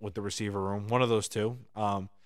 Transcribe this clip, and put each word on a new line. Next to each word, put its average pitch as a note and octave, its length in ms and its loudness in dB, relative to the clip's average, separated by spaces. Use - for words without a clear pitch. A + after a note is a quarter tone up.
with G#2 140 -6
the A2 80 -4
receiver G2+ 380 -2
room. G2+ 280 -2
One A#2+ 140 4
of A#2+ 60 6
those A2 200 2
two. A2+ 300 -2
Um, G2+ 340 0